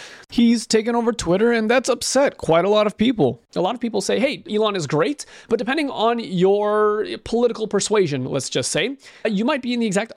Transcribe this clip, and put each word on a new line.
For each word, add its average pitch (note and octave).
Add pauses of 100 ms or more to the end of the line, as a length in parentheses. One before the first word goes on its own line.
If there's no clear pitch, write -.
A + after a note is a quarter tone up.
(300)
He's A#3
taken A3+
over A#3+
Twitter, A3
and A3
that's B3
upset C4
quite E3
a -
lot G#3+
of G3+
people. G#3+ (140)
A E3+
lot G3+
of A#3+
people A3
say, G3+
"Hey, B3
Elon G#3
is D#3+
great," E3+ (240)
but A3
depending C4+
on A#3
your G#3 (180)
political A3+
persuasion, F#3
let's D3
just -
say, A3 (260)
you A3
might C#4+
be A#3+
in A#3+
the A3+
exact G3+